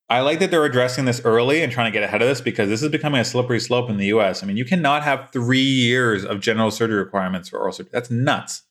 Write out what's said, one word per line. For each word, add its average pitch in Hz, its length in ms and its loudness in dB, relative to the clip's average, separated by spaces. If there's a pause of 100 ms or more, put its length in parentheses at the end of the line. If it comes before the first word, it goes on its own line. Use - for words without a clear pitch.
I 123 120 2
like 151 200 0
that 185 100 0
they're 160 140 4
addressing 127 400 0
this 120 200 0
early 123 380 2
and 135 100 -2
trying 120 180 0
to 104 60 -2
get 104 60 0
ahead 107 200 0
of 123 60 4
this 139 120 0
because 104 280 -2
this 107 140 -2
is 151 80 0
becoming 147 300 0
a 110 40 2
slippery 123 360 -2
slope 120 300 0
in 104 80 -2
the 98 80 0
U 110 140 4
S. 95 220 0
I 98 40 -8
mean, 101 100 -4
you 127 80 -4
cannot 147 380 0
have 139 300 -2
three 131 280 2
years 123 640 2
of 101 160 -6
general 110 300 2
surgery 110 280 0
requirements 92 500 -4
for - 100 -8
oral 92 140 -2
surgery. - 200 -14
That's 120 180 -6
nuts. 120 600 -4